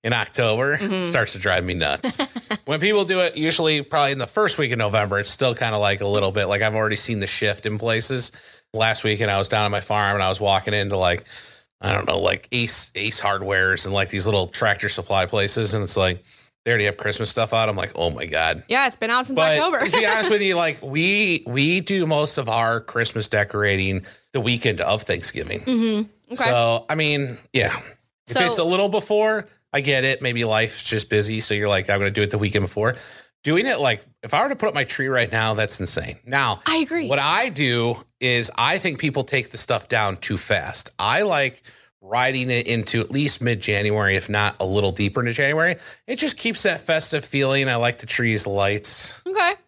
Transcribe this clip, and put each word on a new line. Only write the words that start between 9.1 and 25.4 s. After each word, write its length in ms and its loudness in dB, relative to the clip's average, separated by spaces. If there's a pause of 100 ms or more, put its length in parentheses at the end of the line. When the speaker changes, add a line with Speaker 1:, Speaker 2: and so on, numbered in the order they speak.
Speaker 1:
I 80 2
was 100 0
down 160 2
on 80 0
my 80 -2
farm 340 0
and 80 0
I 80 2
was 100 -2
walking 320 2
into, 240 0
like, 280 2 (580)
I 100 -2
don't 140 0
know, 140 0
like, 320 -2
Ace, 420 0
Ace 260 -2
Hardwares 640 0
and, 80 -2
like, 160 0
these 160 -2
little 220 2
Tractor 420 -2
Supply 380 0
places. 480 0
And 100 -2
it's 140 0
like, 260 0 (400)
they 60 -2
already 160 2
have 100 -2
Christmas 320 -2
stuff 240 0
out. 160 2
I'm 80 -4
like, 180 -4
"Oh 140 0
my 160 -4
God." 440 -2
Speaker 2:
Yeah, 180 2
it's 100 -4
been 140 -4
out 160 0
since 100 -4
Speaker 1:
But 220 4
Speaker 2:
October. 260 2
Speaker 1:
to 100 0
be 120 2
honest 240 2
Speaker 2:
<laughs> 0 -
Speaker 1:
with 100 4
you, 160 2
like, 260 0
we, 640 0
we 340 2
do 260 0
most 320 0
of 100 -4
our 320 0
Christmas 480 -2
decorating 760 0 (260)
the 80 0
weekend 400 0
of 220 0
Thanksgiving. 580 -2